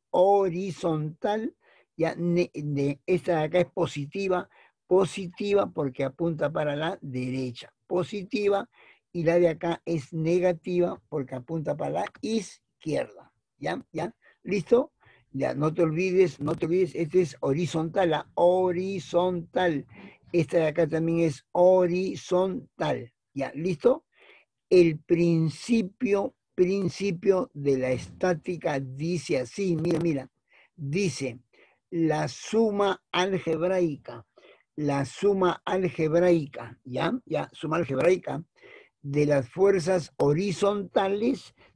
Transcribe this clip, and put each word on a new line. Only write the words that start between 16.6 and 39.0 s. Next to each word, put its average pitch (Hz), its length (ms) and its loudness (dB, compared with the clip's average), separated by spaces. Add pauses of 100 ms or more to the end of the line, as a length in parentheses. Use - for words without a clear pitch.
olvides, 175 300 0
este 170 260 0
es - 180 -4
horizontal, 165 680 0
la 151 240 -2
horizontal. 180 1500 0 (480)
Esta 175 240 0
de 160 100 4
acá 156 200 0
también 165 340 0
es 160 300 -2
horizontal. 180 1600 0 (200)
¿Ya? 135 200 -6
¿Listo? 185 500 4 (680)
El 170 300 8
principio, 180 1400 2 (200)
principio 190 1000 0
de 139 240 0
la 127 140 0
estática 165 880 -4
dice 143 580 -4
así, 170 380 -2
mira, 160 240 -2
mira, 147 320 -2 (440)
dice, 139 640 -4 (520)
la 156 360 0
suma 202 840 0
algebraica, 175 1120 -2 (500)
la 139 300 -2
suma 190 580 0
algebraica, 170 1200 0
¿ya? 147 420 -4
Ya, 147 280 -4
suma 156 240 -4
algebraica 143 680 0 (580)